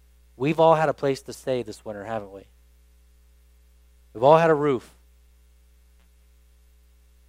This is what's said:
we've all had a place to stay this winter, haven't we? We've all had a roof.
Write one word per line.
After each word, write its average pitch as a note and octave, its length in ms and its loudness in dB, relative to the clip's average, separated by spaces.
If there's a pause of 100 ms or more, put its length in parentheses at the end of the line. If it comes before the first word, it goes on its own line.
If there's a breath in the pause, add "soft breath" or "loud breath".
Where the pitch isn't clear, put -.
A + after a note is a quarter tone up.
(360)
we've D#3 240 -2
all D#3+ 140 6
had D#3 140 -2
a C3 60 -4
place C#3 280 -4
to B2 100 -16
stay B2+ 300 -6
this G#2+ 220 -16
winter, G#2 200 -12
haven't G2+ 280 -10
we? G2 100 -18 (1700)
We've A2 120 -6
all D#3 140 8
had E3 120 2
a D#3+ 40 4
roof. C#3+ 400 -4 (2250)